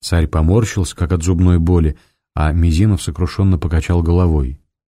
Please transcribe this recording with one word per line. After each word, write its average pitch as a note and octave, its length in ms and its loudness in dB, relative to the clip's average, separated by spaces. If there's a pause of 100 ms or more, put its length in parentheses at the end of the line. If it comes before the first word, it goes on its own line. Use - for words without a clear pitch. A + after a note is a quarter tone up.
Царь D#2+ 280 -2
поморщился, F2+ 640 0
как E2 180 -4
от D#2+ 120 -2
зубной F2+ 340 2
боли, E2 400 0 (360)
а D2+ 180 -2
Мизинов E2+ 500 0
сокрушенно F2+ 560 -2
покачал E2+ 440 -2
головой. D#2+ 580 0 (380)